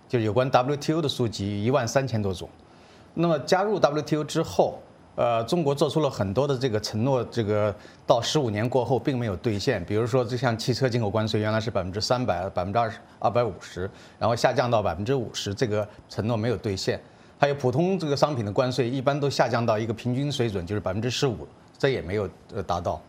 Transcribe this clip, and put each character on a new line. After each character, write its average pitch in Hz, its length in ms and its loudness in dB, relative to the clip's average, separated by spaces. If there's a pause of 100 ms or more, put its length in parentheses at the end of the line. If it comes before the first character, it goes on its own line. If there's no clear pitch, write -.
就 123 100 0
有 107 140 2
关 127 180 2
W 131 260 4
T 143 180 -2
O 165 60 0
的 143 80 0
书 120 200 0
籍 101 340 -4
一 117 80 2
万 131 160 2
三 135 220 0
千 117 120 0
多 98 140 0
种。 85 140 -10 (680)
那 165 140 2
么 156 120 2
加 196 220 2
入 208 160 0
W 147 240 2
T 151 140 0
O 151 80 0
之 160 180 -2
后， - 380 0 (360)
呃， 117 280 2
中 127 180 0
国 139 120 2
做 139 160 2
出 156 100 2
了 143 100 2
很 101 220 -2
多 135 160 2
的 139 80 2
这 127 140 0
个 107 100 0
承 107 240 -2
诺， 131 200 2
这 110 200 -2
个 104 300 2 (320)
到 127 120 6
十 117 200 0
五 131 100 2
年 104 180 0
过 127 160 2
后 120 160 2
并 127 200 -2
没 120 80 -2
有 95 100 -2
兑 104 220 0
现。 101 260 0
比 92 100 -4
如 113 120 2
说， 123 180 2
就 120 100 -6
像 120 220 0
汽 127 160 -2
车 127 160 2
进 120 120 0
口 104 100 0
关 110 180 0
税 107 120 2
原 107 120 0
来 110 80 2
是 110 100 -4
百 98 120 -2
分 92 100 -6
之 104 80 -4
三 123 240 0
百、 95 240 -2
百 90 160 -4
分 98 80 -6
之 113 60 2
二 113 120 0
十、 - 80 -12 (200)
二 - 120 0
百 120 140 2
五 104 160 -4
十， 92 300 -8 (280)
然 101 100 0
后 117 60 2
下 131 160 2
降 123 200 0
到 110 120 4
百 92 120 0
分 98 100 -6
之 135 100 0
五 123 200 -2
十， 101 200 -4
这 127 120 0
个 104 200 0 (220)
承 104 180 -4
诺 117 120 0
没 107 100 -2
有 113 80 0
兑 98 180 -4
现。 95 240 -2 (400)
还 143 100 4
有 143 60 0
普 131 160 -2
通 175 280 0
这 165 80 -4
个 143 100 0
商 151 180 2
品 113 120 -2
的 104 40 -4
关 127 220 0
税 120 160 0
一 135 100 -4
般 139 200 0
都 139 100 0
下 135 180 2
降 120 180 2
到 110 140 4
一 113 60 -2
个 113 80 -2
平 120 220 -2
均 139 180 -2
水 117 160 0
准， 95 180 -4
就 101 80 -4
是 104 60 -2
百 95 100 -2
分 104 120 -2
之 123 80 -2
十 143 160 0
五， 90 200 -2 (300)
这 139 140 2
也 110 100 -2
没 80 140 -6
有， 104 120 0 (280)
呃， 101 80 -4
达 87 180 -2
到。 85 180 -4 (100)